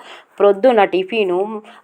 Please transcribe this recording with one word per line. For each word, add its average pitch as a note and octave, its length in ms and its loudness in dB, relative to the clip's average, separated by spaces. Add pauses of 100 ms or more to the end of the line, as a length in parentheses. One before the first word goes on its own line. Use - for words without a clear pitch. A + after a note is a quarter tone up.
(400)
ప్రొద్దున G3+ 440 2
టిఫిను, F#3+ 800 -4 (220)